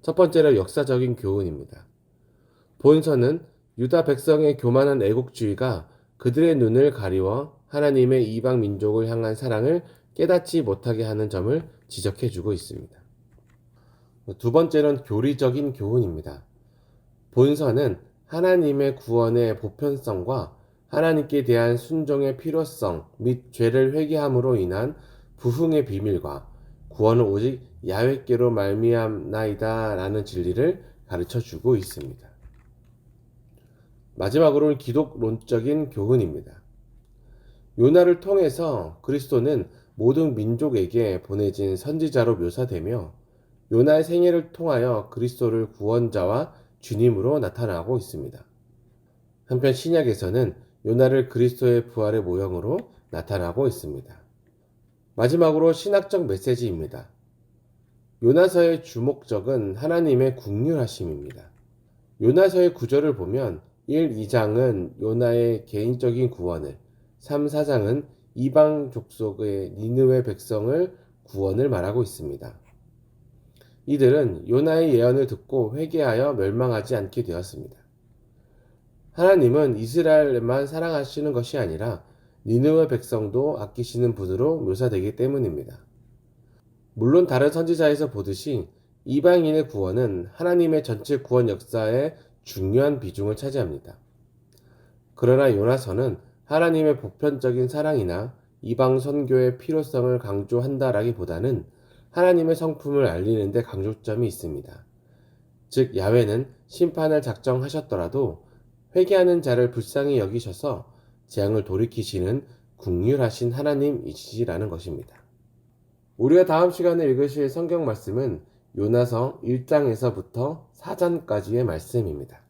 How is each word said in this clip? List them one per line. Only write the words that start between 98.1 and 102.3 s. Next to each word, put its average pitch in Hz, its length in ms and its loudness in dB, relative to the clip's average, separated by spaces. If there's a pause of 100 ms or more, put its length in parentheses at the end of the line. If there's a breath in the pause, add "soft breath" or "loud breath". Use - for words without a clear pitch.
이방 131 380 0
선교의 131 580 0
필요성을 135 640 -2
강조한다라기보다는 110 1500 -4 (460 soft breath)
하나님의 170 440 4